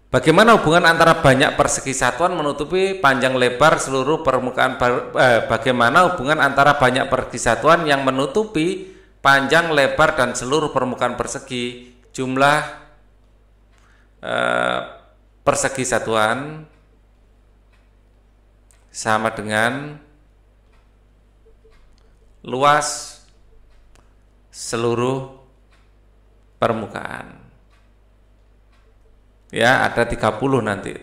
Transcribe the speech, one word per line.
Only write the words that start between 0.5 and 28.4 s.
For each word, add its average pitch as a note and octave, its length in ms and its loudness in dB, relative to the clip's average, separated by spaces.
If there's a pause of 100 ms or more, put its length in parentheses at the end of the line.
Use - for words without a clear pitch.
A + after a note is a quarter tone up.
hubungan E3+ 320 2
antara E3 320 4
banyak C3+ 320 4
persegi C3+ 400 -2
satuan C#3 400 0
menutupi E3 640 -4
panjang C3 400 2
lebar B2+ 400 2
seluruh C#3+ 480 -2
permukaan B2+ 480 -2
per-, B2+ 440 -2
eh, B2 280 4
bagaimana B2 680 2
hubungan D3 280 -2
antara C#3 360 4
banyak B2+ 280 2
persegi A#2+ 400 -4
satuan D3+ 400 2
yang C#3 160 0
menutupi D#3+ 880 -2 (320)
panjang C#3 480 2
lebar D3+ 480 2
dan A#2+ 160 0
seluruh C#3+ 360 -2
permukaan B2 480 -4
persegi B2 760 -8 (200)
jumlah, C3 440 0 (1600)
eh, B1 580 -2 (600)
persegi C3 420 -2
satuan A#2 800 -2 (2250)
sama A2 440 -2
dengan A#2+ 600 -4 (2500)
luas C#3+ 720 0 (1300)
seluruh A#2+ 800 -4 (1200)
permukaan. - 840 -8 (2000)